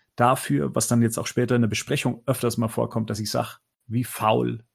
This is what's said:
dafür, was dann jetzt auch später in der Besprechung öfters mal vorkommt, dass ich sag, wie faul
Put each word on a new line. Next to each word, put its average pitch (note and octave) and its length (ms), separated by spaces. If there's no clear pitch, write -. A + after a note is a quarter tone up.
dafür, C3 580
was - 120
dann A#2+ 140
jetzt A#2 160
auch - 100
später B2 280
in A#2+ 60
der A2+ 80
Besprechung - 560
öfters B2 320
mal A#2 100
vorkommt, A2+ 420
dass G#2+ 100
ich G#2+ 120
sag, - 280
wie A#2+ 160
faul A#2+ 720